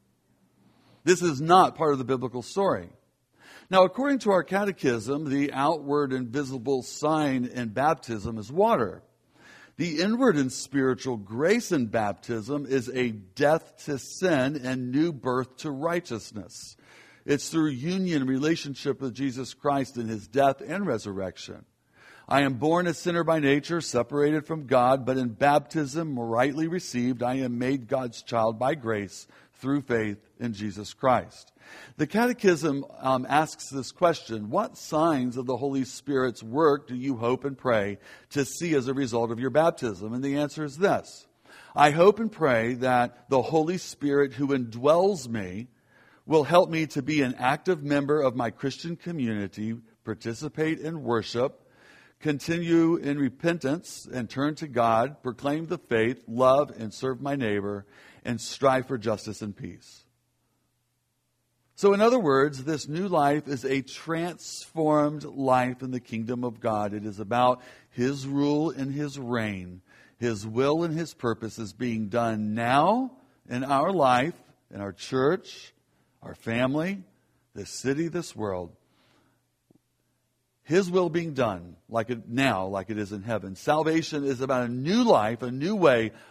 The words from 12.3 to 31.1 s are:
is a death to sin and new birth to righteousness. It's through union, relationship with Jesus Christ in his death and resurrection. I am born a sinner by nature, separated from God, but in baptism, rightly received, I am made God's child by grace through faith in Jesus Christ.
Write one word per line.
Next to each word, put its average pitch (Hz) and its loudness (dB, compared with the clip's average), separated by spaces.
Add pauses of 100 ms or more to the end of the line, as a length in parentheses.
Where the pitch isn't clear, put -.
is 123 0
a 123 -2
death 143 -2
to 143 -4
sin 147 0
and 127 -4
new 156 0
birth 127 -4
to 156 -8
righteousness. 135 -8 (500)
It's 143 0
through 156 2
union, 156 -2
relationship 139 -2
with 127 -6
Jesus 127 -6
Christ 139 -2
in 117 -4
his 107 -8
death 135 2
and 190 -6
resurrection. 98 -6 (640)
I 139 4
am 135 0
born 165 2
a 165 0
sinner 170 0
by 160 2
nature, 147 2
separated 143 0
from 160 -8
God, 127 4
but 131 0
in 127 0
baptism, 143 0
rightly 131 0
received, 123 -2
I 123 0
am 127 -4
made 127 -2
God's 131 -4
child 113 0
by 135 0
grace 110 -4 (260)
through 139 -2
faith 110 0 (220)
in 120 -4
Jesus 101 -8
Christ. 117 0 (460)